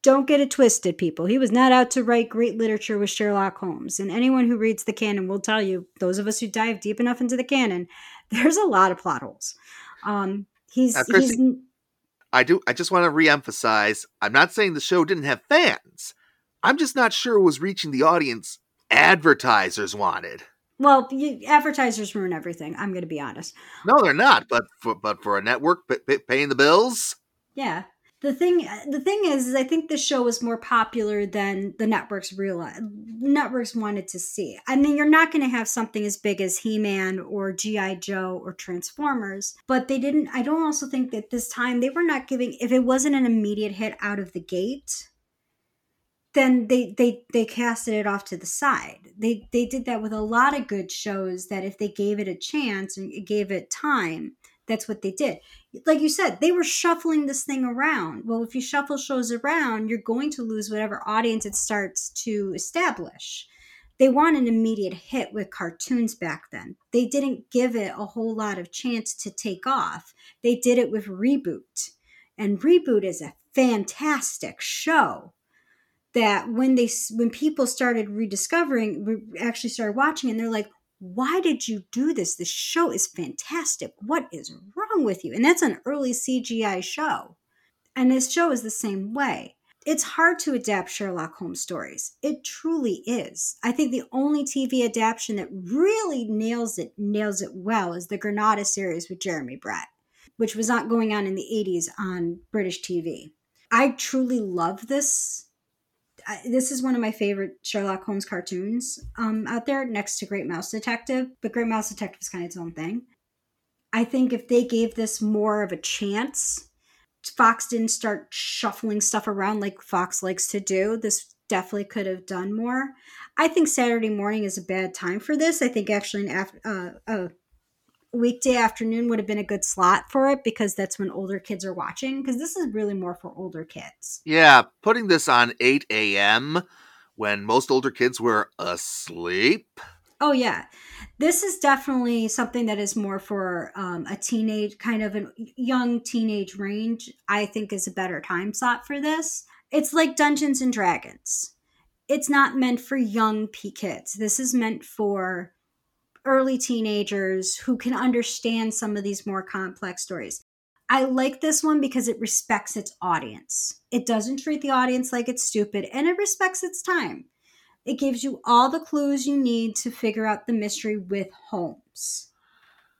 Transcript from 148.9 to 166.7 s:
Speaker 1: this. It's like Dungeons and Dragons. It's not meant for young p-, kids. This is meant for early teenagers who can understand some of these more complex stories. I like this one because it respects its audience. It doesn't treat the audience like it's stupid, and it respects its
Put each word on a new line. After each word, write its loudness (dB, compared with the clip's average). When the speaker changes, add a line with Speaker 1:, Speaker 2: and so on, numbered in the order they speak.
Speaker 1:
this. -4
It's 0
like 2
Dungeons 2
and 2
Dragons. -2
It's 0
not 4
meant 2
for -4
young 0
p-, -12
kids. -8
This -2
is -2
meant -2
for -4
early 4
teenagers -2
who -2
can -2
understand 0
some -4
of -6
these -6
more -4
complex -8
stories. -10
I 4
like 0
this 0
one 4
because 0
it -4
respects -2
its -10
audience. -4
It 0
doesn't -2
treat -4
the -4
audience 2
like -2
it's -4
stupid, -2
and 0
it 2
respects -2
its -8